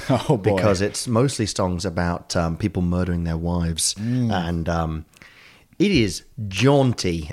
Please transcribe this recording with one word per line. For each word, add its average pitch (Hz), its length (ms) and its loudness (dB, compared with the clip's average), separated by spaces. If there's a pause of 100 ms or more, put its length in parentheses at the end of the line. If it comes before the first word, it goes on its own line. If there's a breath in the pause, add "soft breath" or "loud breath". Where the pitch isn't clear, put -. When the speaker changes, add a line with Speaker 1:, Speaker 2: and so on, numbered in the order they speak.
Speaker 1:
<laughs> - 60 -4
Oh, 131 280 2
boy. 101 180 2
Speaker 2:
because 95 240 2
it's 104 260 -2
mostly 120 400 2
songs 90 400 -2
about, 87 520 -2
um, 85 180 0
people 92 260 -2
murdering 87 440 0
their 82 120 -2
wives, 85 580 -2
Speaker 1:
Mm. 117 360 -2
Speaker 2:
and, 85 380 -2
um, 80 360 -2 (720 loud breath)
it 202 140 2
is 110 320 2 (240)
jaunty 101 840 2